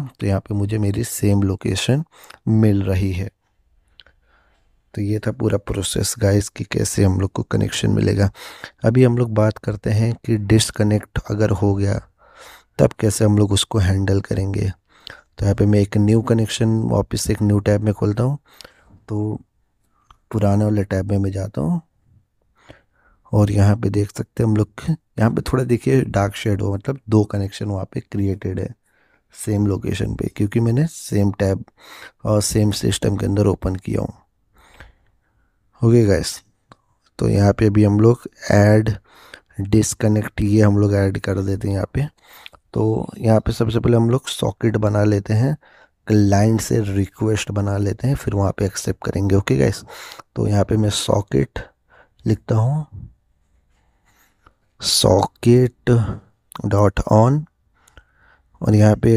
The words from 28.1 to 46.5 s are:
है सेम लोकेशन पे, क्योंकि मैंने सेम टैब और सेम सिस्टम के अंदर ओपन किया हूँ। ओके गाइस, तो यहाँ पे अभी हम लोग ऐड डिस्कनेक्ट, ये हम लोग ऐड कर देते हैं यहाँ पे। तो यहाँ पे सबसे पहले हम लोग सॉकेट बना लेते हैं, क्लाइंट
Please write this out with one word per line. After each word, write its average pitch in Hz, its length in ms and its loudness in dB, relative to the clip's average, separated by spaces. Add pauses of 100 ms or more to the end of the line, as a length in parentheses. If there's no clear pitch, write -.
है - 80 -6 (640)
सेम 104 320 -2
लोकेशन 98 480 -4
पे, - 140 -6
क्योंकि 107 320 -2
मैंने 117 260 0
सेम 101 460 -2
टैब 98 320 -2 (600)
और 107 180 2
सेम 107 300 0
सिस्टम - 440 -2
के 95 100 -4
अंदर 101 200 0
ओपन 92 300 -2
किया - 240 -6
हूँ। - 140 -6 (1700)
ओके 117 240 6
गाइस, 85 360 -2 (760)
तो - 100 0
यहाँ 101 240 4
पे 110 140 0
अभी 107 180 4
हम 101 160 4
लोग 117 280 2 (220)
ऐड 107 400 4 (720)
डिस्कनेक्ट, 107 800 0
ये 107 220 2
हम 101 160 4
लोग 101 160 2
ऐड 98 240 0
कर 98 240 -4
देते 98 260 -6
हैं 98 60 -2
यहाँ 98 200 -4
पे। 139 120 -2 (680)
तो 110 320 -2 (120)
यहाँ 110 220 2
पे 113 120 -2
सबसे 113 280 -2
पहले 117 160 2
हम 113 140 2
लोग 127 180 -2
सॉकेट 110 500 -2
बना 104 260 0
लेते 104 300 0
हैं, 135 220 0 (500)
क्लाइंट 104 540 4